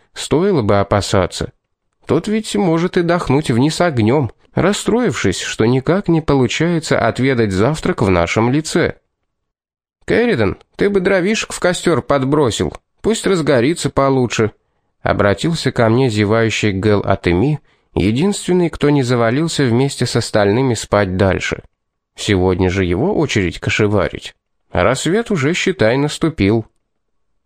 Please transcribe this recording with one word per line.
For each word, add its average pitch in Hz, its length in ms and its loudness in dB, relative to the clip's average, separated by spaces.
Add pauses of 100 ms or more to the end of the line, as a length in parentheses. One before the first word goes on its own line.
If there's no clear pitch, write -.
(140)
стоило 170 480 0
бы 101 180 2
опасаться. 98 720 0 (540)
Тот 156 220 0
ведь 214 280 -4
может 175 420 0
и 180 40 2
дохнуть 165 480 0
вниз 135 320 0
огнём, 127 500 0 (220)
расстроившись, 190 880 0
что - 240 -2
никак 135 420 0
не 165 140 2
получается 151 800 0
отведать 117 520 0
завтрак 131 520 0
в 95 60 2
нашем 92 420 2
лице. 156 440 -2 (1120)
«Кэрридон, 185 520 0 (180)
ты 190 140 0
бы 202 100 0
дровишек 190 520 0
в - 80 -12
костёр 175 420 0
подбросил, 135 720 0 (280)
пусть - 240 -2
разгорится 151 640 0
получше», 127 640 0 (500)
обратился 101 720 0
ко 117 180 0
мне 123 200 2
зевающий 107 640 0
Гэл 98 320 2
Атеми, 101 560 0 (360)
единственный, 170 760 0
кто 147 220 -2
не 143 100 2
завалился 127 640 0
вместе 127 400 0
с - 100 -2
остальными 113 600 2
спать 98 420 0
дальше. 90 460 0 (520)
Сегодня 92 540 0
же 95 160 -2
его 90 300 -2
очередь 107 440 -2
кошеварить. 104 760 -2 (340)
А 87 140 0
рассвет 156 480 0
уже, 151 220 0
считай, 117 440 0
наступил. 127 680 0 (800)